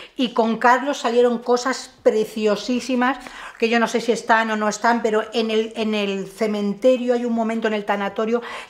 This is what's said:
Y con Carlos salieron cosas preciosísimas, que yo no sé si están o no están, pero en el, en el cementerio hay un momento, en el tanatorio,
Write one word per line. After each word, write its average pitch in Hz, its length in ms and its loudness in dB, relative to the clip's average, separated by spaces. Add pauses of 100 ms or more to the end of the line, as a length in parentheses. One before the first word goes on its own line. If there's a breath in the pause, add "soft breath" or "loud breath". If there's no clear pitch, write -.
(160 loud breath)
Y 247 160 0
con 226 260 0
Carlos 262 400 2
salieron 240 420 2
cosas 240 500 -2 (140)
preciosísimas, 233 1120 0 (400 loud breath)
que 226 100 2
yo 233 120 2
no 226 80 2
sé 233 120 -2
si 233 120 0
están 226 400 2
o 214 40 -2
no 214 120 0
están, 208 340 2
pero 220 220 2 (100)
en 226 160 0
el, 220 240 0
en 220 200 -2
el 196 340 -2
cementerio 220 880 2
hay 240 100 -2
un 240 100 -2
momento, 226 320 -2
en 220 80 -2
el 208 100 -4
tanatorio, 208 560 -2 (300 loud breath)